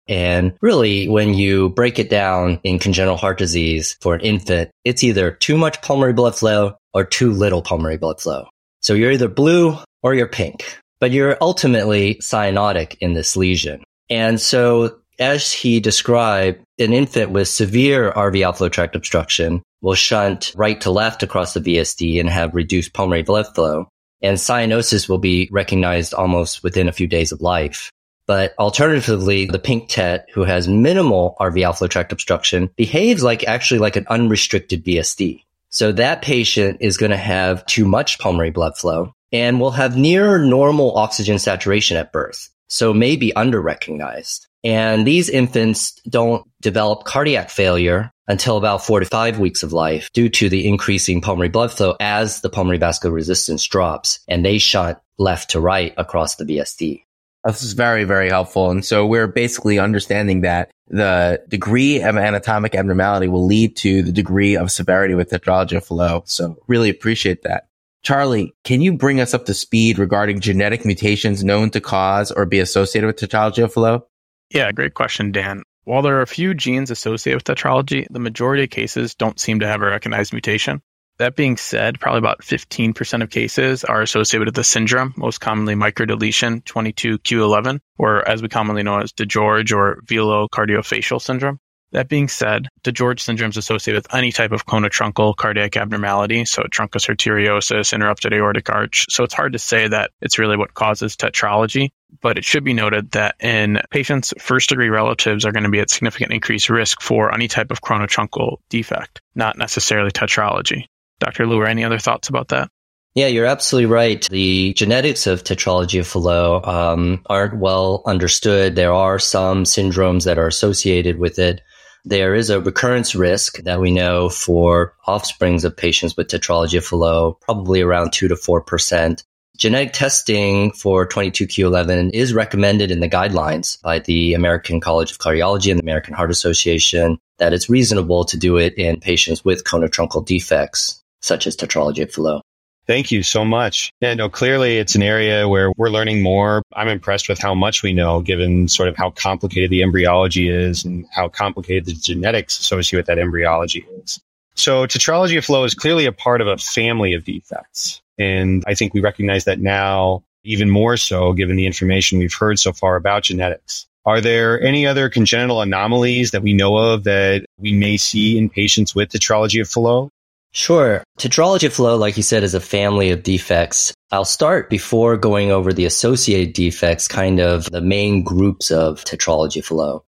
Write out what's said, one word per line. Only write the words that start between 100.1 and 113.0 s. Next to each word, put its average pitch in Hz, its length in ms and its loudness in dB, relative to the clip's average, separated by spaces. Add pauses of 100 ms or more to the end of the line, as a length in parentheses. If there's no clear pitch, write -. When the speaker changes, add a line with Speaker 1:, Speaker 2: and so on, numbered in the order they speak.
Speaker 3:
it's - 200 -2
really 107 180 2
what 104 160 -4
causes 107 420 -2
tetralogy. 110 720 -2 (320)
But 117 160 0
it - 80 -6
should 143 180 0
be 135 100 0
noted 107 380 -2
that 104 280 -2
in 107 400 0 (100)
patients, 139 500 -2
first-degree 127 500 0
relatives 110 560 0
are 107 60 0
gonna 107 180 0
be 104 100 2
at 101 100 -2
significant - 420 -2
increased 110 380 -2
risk 113 320 0
for 110 320 0
any 117 140 -2
type - 240 -2
of - 100 -8
chronotruncal 110 760 -2 (120)
defect, - 520 -6 (140)
not 110 220 -2
necessarily 107 540 -2
tetralogy. - 760 -2 (340)
Doctor - 260 -2
Luer, 113 200 2
any 113 180 0
other 113 160 -2
thoughts 117 300 -2
about 127 200 -4
that? 135 200 -2 (460)